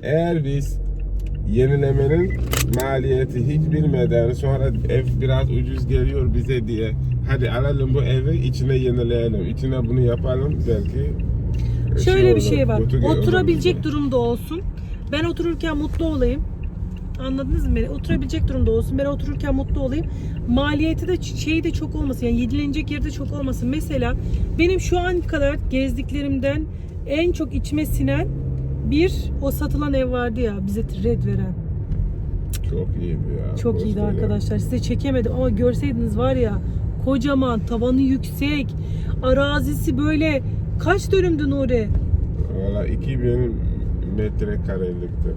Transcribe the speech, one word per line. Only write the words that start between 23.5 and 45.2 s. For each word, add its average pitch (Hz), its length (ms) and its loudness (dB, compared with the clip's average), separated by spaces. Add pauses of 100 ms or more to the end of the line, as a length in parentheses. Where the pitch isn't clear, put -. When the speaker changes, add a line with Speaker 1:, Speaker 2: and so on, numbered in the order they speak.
Speaker 2:
Mesela 262 460 -2 (440)
benim 349 200 4
şu 359 200 0
an 359 220 0
kadar 294 340 0 (160)
gezdiklerimden 269 920 -2 (440)
en 320 240 2
çok 311 240 -4
içime 294 300 -2
sinen 277 420 0 (640)
bir 311 220 4 (280)
o 277 100 0
satılan 285 420 -2
ev 262 180 2
vardı 240 280 -2
ya, 220 140 0 (140)
bize 202 140 -2 (220)
red 233 220 0
veren. - 280 0 (1160)
Speaker 1:
Çok 151 180 -2 (140)
iyiydi 165 160 -2 (320)
ya. - 80 -4
Speaker 2:
Çok 233 180 0
iyiydi 214 240 -2
Speaker 1:
Koskoca. 202 60 0
Speaker 2:
arkadaşlar. 208 520 0
Siz - 140 -2
de 254 80 -2
çekemedim 247 520 0
ama 254 180 0
görseydiniz 233 680 0
var 262 180 2
ya, 220 260 0 (440)
kocaman, 262 600 2
tavanı 254 360 2
yüksek, 277 640 0 (560)
arazisi 277 720 2
böyle 302 440 2 (380)
kaç 381 320 0
dönümdü 339 380 2
Nuri? 247 380 2 (720)
Speaker 1:
Valla 196 280 0
iki - 360 -2
bin 120 300 2 (640)
metrekareliktir. 90 1200 -2